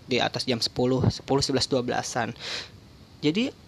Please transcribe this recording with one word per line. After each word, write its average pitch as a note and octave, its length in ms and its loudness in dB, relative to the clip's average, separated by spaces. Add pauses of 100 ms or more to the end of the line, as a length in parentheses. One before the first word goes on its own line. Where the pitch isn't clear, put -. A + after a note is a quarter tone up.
di A#2+ 160 0
atas - 240 0
jam A#2+ 160 0
sepuluh, B2+ 480 0
sepuluh, - 320 2
sebelas, C3+ 320 0
dua C3 80 4
belasan. A#2 560 -2 (880)
Jadi, F#3 320 0 (120)